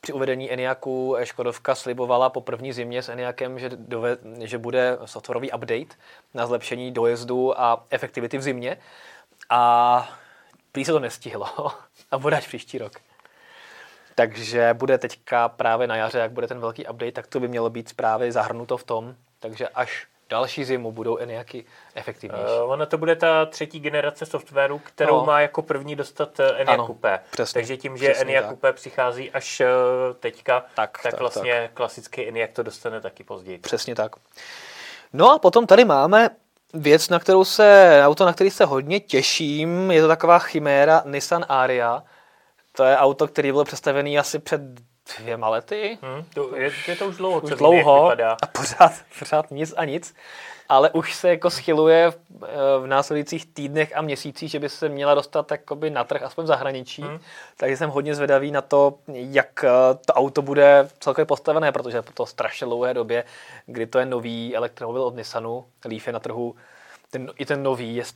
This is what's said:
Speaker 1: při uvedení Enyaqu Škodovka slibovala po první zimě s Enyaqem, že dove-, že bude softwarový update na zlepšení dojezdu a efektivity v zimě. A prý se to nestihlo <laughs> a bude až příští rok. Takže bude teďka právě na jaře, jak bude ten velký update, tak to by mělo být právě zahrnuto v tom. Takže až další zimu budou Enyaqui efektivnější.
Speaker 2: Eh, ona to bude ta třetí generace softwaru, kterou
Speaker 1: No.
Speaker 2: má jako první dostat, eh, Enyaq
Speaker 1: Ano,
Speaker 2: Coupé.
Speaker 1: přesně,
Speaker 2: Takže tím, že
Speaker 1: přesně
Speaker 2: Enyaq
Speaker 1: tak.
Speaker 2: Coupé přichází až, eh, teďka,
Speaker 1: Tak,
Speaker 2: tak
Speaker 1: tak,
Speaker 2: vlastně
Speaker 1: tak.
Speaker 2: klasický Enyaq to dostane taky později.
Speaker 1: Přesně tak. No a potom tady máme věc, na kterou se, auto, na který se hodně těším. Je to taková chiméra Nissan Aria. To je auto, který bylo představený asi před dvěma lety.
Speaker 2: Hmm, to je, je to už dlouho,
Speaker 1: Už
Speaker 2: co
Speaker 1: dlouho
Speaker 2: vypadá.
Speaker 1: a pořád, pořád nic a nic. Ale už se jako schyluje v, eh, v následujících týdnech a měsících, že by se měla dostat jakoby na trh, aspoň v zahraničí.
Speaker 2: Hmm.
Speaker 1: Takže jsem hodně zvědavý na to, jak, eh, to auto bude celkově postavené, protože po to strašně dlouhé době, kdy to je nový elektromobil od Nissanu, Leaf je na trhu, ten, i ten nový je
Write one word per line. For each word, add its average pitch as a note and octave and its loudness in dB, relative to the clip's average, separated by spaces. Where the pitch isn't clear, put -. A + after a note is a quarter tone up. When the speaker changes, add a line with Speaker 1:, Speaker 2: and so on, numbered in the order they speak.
Speaker 1:
při D3 -12
uvedení C3 -4
Enyaqu C3 -6
Škodovka A#2+ -6
slibovala B2 -2
po C3 -8
první A#2+ -10
zimě A#2+ -8
s - -16
Enyaqem, B2 -10
že B2+ -10
dove-, A#2+ -6
že A#2+ -10
bude B2 -2
softwarový A#2+ -10
update A#2 -8
na A#2+ -6
zlepšení B2 -6
dojezdu B2 -2
a A#2 0
efektivity B2+ -6
v C3+ -6
zimě. C3 -8
A A#2+ 2
prý C3+ -8
se E3 -2
to D#3 2
nestihlo A2 -10
<laughs> - -16
a C#3 -4
bude D3 0
až - -8
příští - -16
rok. A2 -14
Takže A#2 0
bude C3 0
teďka A#2 -4
právě A#2 -2
na A2+ -4
jaře, A2+ -4
jak A2+ -4
bude A#2+ -8
ten B2 -10
velký A2+ -8
update, A#2 -10
tak - -14
to - -8
by B2 -4
mělo A#2 -4
být A#2 -14
právě A#2 -2
zahrnuto A#2 -6
v - -14
tom. A#2 -10
Takže A2 -12
až - -8
další B2 -6
zimu B2 -6
budou A2+ -6
Enyaqui A#2+ -12
efektivnější. A2 -12
Speaker 2:
Eh, A#2+ 0
ona C3+ -2
to D#3+ -4
bude D#3+ 0
ta D#3+ 2
třetí D#3 -12
generace D3 -6
softwaru, C#3 -4
kterou B2+ 0
Speaker 1:
No. B2+ -2
Speaker 2:
má D3 4
jako D3 -2
první D3 -6
dostat, - -8
eh, C3+ 4
Enyaq F3+ -2
Speaker 1:
Ano, A#2+ 0
Speaker 2:
Coupé. A2 -4
Speaker 1:
přesně, - -6
Speaker 2:
Takže B2 -4
tím, C3 -14
že C3 -2
Speaker 1:
přesně C3 2
Speaker 2:
Enyaq C3 0
Speaker 1:
tak. G#2 -8
Speaker 2:
Coupé C3 -2
přichází B2+ -6
až, - -10
eh, C3 4
teďka, B2 -4
Speaker 1:
Tak, - -4
Speaker 2:
tak A#2+ -2
Speaker 1:
tak, - -8
Speaker 2:
vlastně A#2+ -4
Speaker 1:
tak. A#2 -10
Speaker 2:
klasický A#2 -10
Enyaq A2+ -6
to A#2+ -6
dostane A2 -10
taky F#2+ -16
později. F#2 -16
Speaker 1:
Přesně A#2 -8
tak. A2 -4
No F#3 8
a B3 6
potom A3+ 4
tady A3+ 10
máme F#3 4
věc, D#3 4
na F3 2
kterou F#3+ 6
se, G3 10
auto, D#3 4
na F3 4
který F#3+ 2
se - 4
hodně C#3+ -2
těším. E3 -2
Je D#3+ 6
to D#3+ 6
taková E3 6
chiméra D3 2
Nissan C#3+ -4
Aria. B2+ 0
To C3+ 2
je C3 6
auto, C#3 2
který C#3+ -2
bylo C#3+ 2
představený C#3+ -2
asi D3 -4
před D3+ -6
dvěma A2+ -4
lety. G#3 -6
Speaker 2:
Hmm, C3+ -12
to C3 -6
je, C3 -2
je F3 -6
to G3 -8
už F3+ -10
dlouho, F#3 -2
Speaker 1:
Už D3 -8
Speaker 2:
co D3 -4
Speaker 1:
dlouho D3 6
Speaker 2:
vypadá. A#2 2
Speaker 1:
a - -2
pořád, E3 4
pořád D#3 -4
nic D#3 -8
a E3 -2
nic. D3 -10
Ale C#3 6
už - -4
se F3+ 0
jako E3+ 2
schyluje E3 4
v, E3 -14
eh, - -14
v C3 -8
následujících D3 -2
týdnech D3 -4
a D3+ -4
měsících, D3+ -8
že D3+ -6
by D3+ -6
se - -6
měla C#3+ 0
dostat C#3+ -2
jakoby D3+ -6
na C3+ -4
trh, B2+ -4
aspoň C3+ -10
v D#3 -6
zahraničí. C3+ -2
Speaker 2:
Hmm. D3 -12
Speaker 1:
Takže C3+ -2
jsem D3+ -2
hodně C#3+ -2
zvědavý C#3+ 2
na C#3+ -2
to, C#3+ 2
jak, C3+ -4
eh, C#3+ 4
to - 2
auto C#3 0
bude C#3+ 6
celkově D3 -2
postavené, D3+ 0
protože A#2+ -6
po - -16
to A#2+ -8
strašně - -8
dlouhé B2 -4
době, A#2 -4
kdy A#2+ -10
to B2+ 0
je B2+ 0
nový A#2 -8
elektromobil A#2 -6
od B2 -6
Nissanu, A#2 -10
Leaf A2+ -10
je A#2+ -8
na A2+ -8
trhu, A#2 -10
ten, C3 -12
i C#3 -10
ten C#3 -4
nový B2 -4
je A#2+ -6